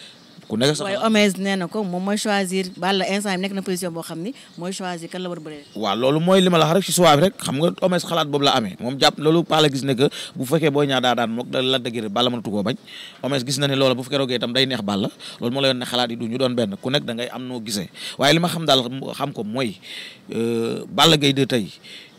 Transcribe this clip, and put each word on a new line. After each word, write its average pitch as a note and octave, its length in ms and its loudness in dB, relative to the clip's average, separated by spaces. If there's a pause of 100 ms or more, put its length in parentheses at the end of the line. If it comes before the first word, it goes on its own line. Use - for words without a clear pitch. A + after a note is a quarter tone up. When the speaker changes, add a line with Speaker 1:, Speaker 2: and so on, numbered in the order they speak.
(480)
Speaker 1:
ku G#2+ 80 -4
nekk C3+ 160 4
ak D3+ 40 0
sa D3 80 -6
Speaker 2:
Waaye G3 120 -2
Speaker 1:
xalaat. A3 120 0
Speaker 2:
Omez G#3 300 4
nee G3 180 -2
na F3+ 120 -2
ko G#3+ 160 -4
moom F3+ 180 -4
mooy G3+ 160 0
choisir, F#3+ 580 -2
Balla F#3 320 0
instant G3 280 -2
yi F3+ 40 -2
nekk G3 140 -4
na G3 80 -4
position F#3 300 -4
boo E3 100 -8
xam D#3+ 180 -10
ni G#3+ 140 -8 (240)
mooy F3 140 -6
choisir F3 360 -8
kan F#3 140 -8
la F3+ 60 -6
war E3+ 100 -8
a - 20 -12
bëreel. D3+ 240 -14 (120)
Speaker 1:
Waaw, G2+ 200 0
loolu C3+ 240 4
mooy F#3 220 6
li F#3 80 6
ma E3+ 80 6
la D#3 80 6
wax D#3+ 140 4
rek F3+ 40 -2
ci - 80 -4
choix E3 240 8
bi D3 120 6
rek, G3 120 -2
xam - 220 -4
nga F3 80 4 (100)
Omez F3+ 240 2
xalaat D#3+ 240 0
boobu C#3+ 160 0
la C#3+ 140 6
amee, G#2 220 -4
moom B2+ 180 -6
jàpp D3 200 2
loolu D#3 260 4
Pala D#3 260 4
gis C3 140 -4
ne C3+ 100 0
que C3 160 4 (240)
bu C3+ 100 -4
fekkee D#3 260 2
Boy D3 160 2
Niang C3 140 0
daa B2 140 4
daan A#2 160 0
mook A#2 220 -6
Lac C3 300 0
de B2 80 -6
Guiers, A2 200 -6
Balla A#2+ 200 2
mënatu A#2+ 200 -6
koo G2+ 120 -2
bañ, A2 140 -2 (460)
Omez C3 240 -2
gis C3+ 120 -2
na C#3+ 100 0
ne C3+ 80 0
loolu C3+ 180 4
bu B2+ 80 -6
fekkee B2+ 160 -4
roogee C3 180 -2
itam A#2+ 160 -4
day C3 140 2
neex B2 160 -4
Balla, G2+ 260 0 (320)
loolu A#2+ 140 -4
moo C#3 80 -2
lay C3+ 80 4
wan B2+ 80 0
ne B2 80 -6
xalaat B2 240 0
yi A2+ 60 -6
du A#2+ 120 -8
ñu A#2 100 -4
doon C3 160 2
benn, G#2+ 220 -2
ku B2+ 140 -6
nekk C#3+ 140 0
da A#2+ 100 -8
ngay A#2+ 180 -6
am B2+ 140 -10
noo B2+ 180 -8
gisee, G2+ 240 -6 (300)
waaye C#3+ 160 4
li E3 60 4
ma F3 80 0
xam E3 180 -4
daal C3+ 160 4 (320)
xam C3 180 -4
ko A#2+ 120 -8
mooy, A2 340 -4 (560)
euh, A#2 560 -2
Balla D#3 260 4
Gaye C#3+ 160 2
de C3+ 140 2
tey, A2 240 -2 (480)